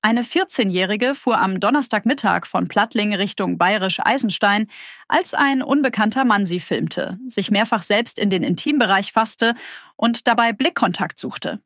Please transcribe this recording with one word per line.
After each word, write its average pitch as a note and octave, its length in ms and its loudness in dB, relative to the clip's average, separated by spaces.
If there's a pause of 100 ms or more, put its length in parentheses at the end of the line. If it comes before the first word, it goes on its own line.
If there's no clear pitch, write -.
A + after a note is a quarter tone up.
Eine A#3 240 2
vierzehnjährige G#3+ 880 0
fuhr A3+ 220 0
am F#3+ 240 0
Donnerstagmittag A3+ 840 0
von F3 220 -2
Plattling G#3 460 0
Richtung F#3+ 440 -2
Bayerisch F#3 460 0
Eisenstein, G#3+ 640 0 (400)
als - 260 0
ein C4+ 280 2
unbekannter C4 640 2
Mann G3+ 200 4
sie F3 140 -2
filmte, E3+ 680 -4
sich G#3 240 -2
mehrfach G#3+ 320 0
selbst G#3+ 360 -2
in G#3 100 2
den F#3 140 2
Intimbereich G3+ 680 0
fasste A3+ 400 2 (420)
und A#3 320 0
dabei A#3 240 2
Blickkontakt - 680 -2
suchte. - 460 -8